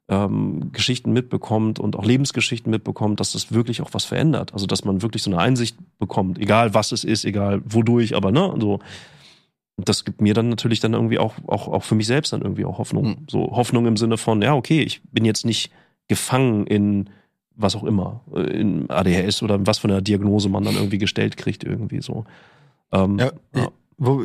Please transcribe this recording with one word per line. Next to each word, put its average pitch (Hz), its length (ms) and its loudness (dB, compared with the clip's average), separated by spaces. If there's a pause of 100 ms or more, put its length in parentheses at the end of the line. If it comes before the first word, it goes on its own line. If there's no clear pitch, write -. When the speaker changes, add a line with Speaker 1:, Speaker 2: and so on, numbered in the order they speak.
Speaker 1:
ähm, 101 640 -2
Geschichten 113 420 -2
mitbekommt 110 680 0
und 104 160 -2
auch 104 100 -4
Lebensgeschichten 123 640 0
mitbekommt, 107 500 -2
dass - 140 -2
das - 180 -6
wirklich 117 300 0
auch - 120 -10
was - 120 -4
verändert. - 480 0
Also, 98 120 -4
dass - 200 -2
man 98 160 0
wirklich 110 220 -2
so 101 80 -2
eine 87 100 2
Einsicht 120 340 2 (240)
bekommt, 95 400 -2
egal 104 340 4
was 104 180 2
es 117 120 -4
ist, - 220 0
egal 101 400 0
wodurch, 117 500 2
aber, 98 160 2
ne, 180 280 2
so. 101 200 0 (1000)
Und 98 120 -4
das - 160 0
gibt - 160 -4
mir 104 120 4
dann 117 140 2
natürlich 117 320 0
dann 113 140 0
irgendwie 113 260 0
auch, 110 140 0 (140)
auch, - 200 -4
auch - 160 -2
für - 120 0
mich 107 120 2
selbst 139 240 0
dann 107 100 -4
irgendwie 98 220 -4
auch 92 140 -6
Hoffnung. 110 300 -2
Speaker 2:
Mhm. 104 100 -4 (120)
Speaker 1:
So - 220 -2
Hoffnung 120 360 2
im 113 100 2
Sinne 113 200 2
von, 110 240 2
ja, 127 120 4
okay, 147 280 2
ich - 200 -4 (100)
bin 113 140 2
jetzt 110 200 2
nicht - 260 -2 (360)
gefangen 120 580 2
in 104 440 2 (480)
was 104 180 0
auch 104 80 -10
immer, 101 380 -2 (120)
äh, - 80 -2
in 87 480 -2
A 87 140 0
D 90 120 4
H 92 80 2
S 101 180 -2
oder 101 240 0
was 107 140 2
für - 80 -2
eine 98 160 2
Diagnose 101 460 2
man 98 140 0
dann 104 120 0
irgendwie 101 220 -2
gestellt 107 380 -2
kriegt, - 280 -6
irgendwie 101 380 -6
so. - 240 -8 (680)
Ähm, 95 260 2
Speaker 2:
Ja, 123 140 0 (220)
Speaker 1:
ja. 127 100 0
Speaker 2:
ich, 123 40 -2 (300)
wo, 131 280 2